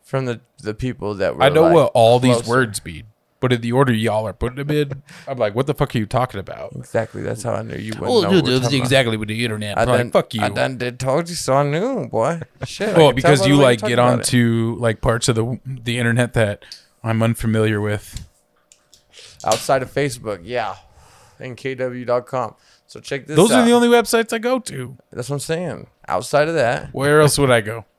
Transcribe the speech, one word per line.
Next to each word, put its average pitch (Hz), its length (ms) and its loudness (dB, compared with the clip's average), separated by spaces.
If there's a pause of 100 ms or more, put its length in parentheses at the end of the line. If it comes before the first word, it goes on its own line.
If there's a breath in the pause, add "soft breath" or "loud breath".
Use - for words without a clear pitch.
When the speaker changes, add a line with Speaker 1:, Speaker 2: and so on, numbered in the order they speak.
Speaker 1:
From 135 220 -4
the, 120 160 -6 (220)
the 107 120 -6
people 107 400 -6
that 90 220 -2
were, 78 60 2
Speaker 2:
I 139 80 6
know 160 140 4
Speaker 1:
like, 170 100 4
Speaker 2:
what 143 200 4
all 120 240 6
these 123 180 4
Speaker 1:
closer. 117 140 -4
Speaker 2:
words 120 340 0
mean, 85 200 -14 (360)
but 127 120 0
in 120 80 0
the 117 120 -4
order 127 200 4
y'all 110 340 0
are 95 60 -6
putting 120 240 -6
them 143 140 -8
in, 143 320 -2 (120)
Speaker 1:
<laughs> - 140 -16
Speaker 2:
I'm 135 80 -8
like, 107 180 0
"What 131 120 0
the 139 80 -2
fuck - 200 -2
are 123 40 2
you 107 80 -2
talking 123 340 -2
about?" - 340 -12
Speaker 1:
Exactly. 110 460 -6
That's 110 220 -8
how 117 100 -4
I 104 100 -4
knew 113 140 -10
you 107 160 -10
wouldn't - 180 -6
Speaker 2:
Oh, 202 120 4
Speaker 1:
know - 80 0
Speaker 2:
dude, 190 60 4
Speaker 1:
what 151 80 4
we're 127 80 0
Speaker 2:
that's 127 120 2
Speaker 1:
talking 123 160 0
about. 123 60 -2
Speaker 2:
exactly 123 320 2
what 107 100 -6
the 113 160 -4
internet. 107 320 -6
Speaker 1:
I 110 60 2
Speaker 2:
I'm 120 60 2
like, 123 100 4
Speaker 1:
done, 120 120 -2
Speaker 2:
"Fuck - 240 0
you." 107 80 -2
Speaker 1:
I 117 60 -2
done 127 300 -2
did 123 200 -6
told 139 300 -2
you 175 60 -12
so. 135 220 -2
I 143 80 4
knew, 170 440 -4
boy. 120 320 -2 (120)
Speaker 2:
<laughs> - 120 -12
Speaker 1:
Shit, - 240 -6
I 180 100 2
Speaker 2:
Well, 151 120 8
Speaker 1:
could 120 60 -2
Speaker 2:
because 143 240 4
Speaker 1:
tell - 60 2
by 139 40 4
Speaker 2:
you, 143 60 6
Speaker 1:
the - 40 6
way 139 60 8
Speaker 2:
like, 123 140 4
Speaker 1:
talking - 160 -2
Speaker 2:
get - 20 4
Speaker 1:
about 123 160 4
it. 117 60 -2
Speaker 2:
onto, 117 580 2
like, 113 240 -2
parts 117 260 0
of 120 80 2
the, 117 300 -4
the 123 320 -6
internet 117 340 2
that 104 320 -2 (400 loud breath)
I'm 113 180 0
unfamiliar 110 600 0
with. - 440 -6 (1160 loud breath)
Speaker 1:
Outside 127 380 0
of 120 100 -12
Facebook, 117 500 -6
yeah. 107 340 -8 (600 soft breath)
N 127 160 -14
K 131 200 -8
W 127 320 -8
dot 120 200 -2
com. 123 280 -6 (320 soft breath)
So - 120 -20
check 135 280 -10
this 147 100 -4
Speaker 2:
Those 202 160 6
Speaker 1:
out. 254 80 4
Speaker 2:
are 233 60 4
the 240 60 4
only 240 160 4
websites 233 440 2
I 226 60 -4
go 240 220 -2
to. 131 360 -12 (160)
Speaker 1:
That's 120 160 -10
what 143 80 -4
I'm 139 40 -6
saying. 160 460 -8 (220)
Outside 143 400 0
of 165 60 -4
that, 139 400 -2
Speaker 2:
Where 143 260 4
else 147 180 4
would 135 120 2
I 117 100 6
go? 110 240 -10 (140)